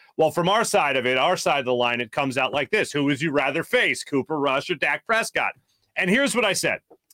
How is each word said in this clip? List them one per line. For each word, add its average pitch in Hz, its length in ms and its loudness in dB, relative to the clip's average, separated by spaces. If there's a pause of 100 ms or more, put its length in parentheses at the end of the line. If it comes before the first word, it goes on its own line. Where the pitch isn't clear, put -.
(160)
Well, 156 160 2
from 170 160 0
our 214 160 4
side 151 320 2
of 123 100 0
it, 127 120 2
our 165 180 2
side 156 240 0
of 123 60 -4
the 123 80 0
line, 120 260 0
it 117 140 -8
comes 135 240 -2
out 127 160 -2
like 139 160 -2
this. 208 240 -2
"Who 147 100 0
would 139 160 0
you 156 120 -2
rather 139 320 0
face, 214 380 0
Cooper 147 380 -2
Rush 139 300 0
or 175 60 -2
Dak 151 300 -4
Prescott?" 202 500 -2 (420)
And 180 120 0
here's 247 260 2
what 233 100 2
I 190 80 2
said. 135 260 -2 (340)